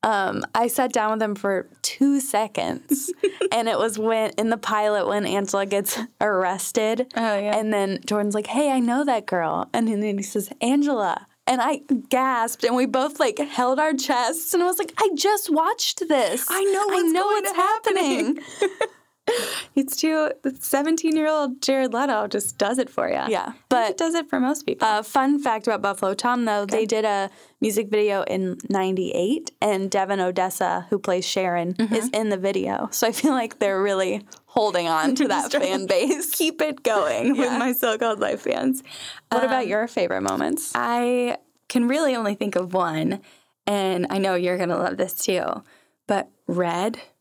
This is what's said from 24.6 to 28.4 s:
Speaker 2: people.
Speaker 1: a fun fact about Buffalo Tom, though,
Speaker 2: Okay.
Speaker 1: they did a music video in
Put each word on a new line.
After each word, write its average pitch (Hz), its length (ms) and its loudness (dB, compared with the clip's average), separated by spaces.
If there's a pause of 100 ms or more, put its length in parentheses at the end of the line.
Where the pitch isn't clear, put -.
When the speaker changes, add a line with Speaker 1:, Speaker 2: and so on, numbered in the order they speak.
Speaker 2:
people. - 200 0
Speaker 1:
a 214 140 2
fun 277 380 2
fact 226 260 -2
about 208 160 0
Buffalo 196 320 0
Tom, 240 320 0
though, 208 160 0
Speaker 2:
Okay. 202 160 -2
Speaker 1:
they 220 80 2
did 220 200 0
a 196 260 0 (280)
music 214 300 0
video 208 320 2
in 185 380 -2 (100)